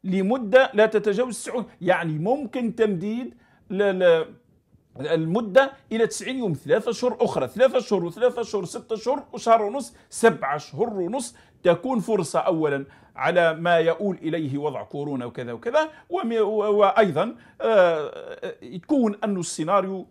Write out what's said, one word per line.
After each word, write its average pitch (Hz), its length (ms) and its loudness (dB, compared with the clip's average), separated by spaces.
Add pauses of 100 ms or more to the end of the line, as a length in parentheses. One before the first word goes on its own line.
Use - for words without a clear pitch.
لمدة 208 680 4
لا 208 120 6
تتجاوز 214 560 0
تسعون، 233 220 -6 (160)
يعني 170 380 0
ممكن 233 560 -4
تمديد 220 600 -2 (360)
ل-، 196 280 0
ل-، 165 280 4 (760)
المدة 185 720 2 (200)
إلى 226 140 2
تسعين 226 320 -8
يوم، 208 140 -2
ثلاثة 190 380 0
أشهر 247 300 -2
أخرى، 131 280 0
ثلاثة 254 300 2
أشهر 190 260 0
وثلاثة 240 360 -2
أشهر، 208 240 -6
ستة 226 300 -10
أشهر 254 380 -4
وشهر 226 300 2
ونص، 233 320 -8 (160)
سبعة 139 460 0
أشهر 196 380 -4
ونص. 196 420 -6 (260)
تكون 185 380 2
فرصة 180 380 -2
أولا 147 460 0 (320)
على 165 380 2
ما 170 220 2
يؤول 165 460 0
إليه 151 360 -4
وضع 139 240 -4
كورونا 143 420 -6
وكذا 120 280 -10
وكذا، 277 380 0 (200)
وم-، 339 220 -2
و-، 208 460 2
وأيضا، 202 580 4 (240)
آه، 175 800 2 (440)
تكون 233 420 2
أن 202 160 -2
السيناريو 190 720 -2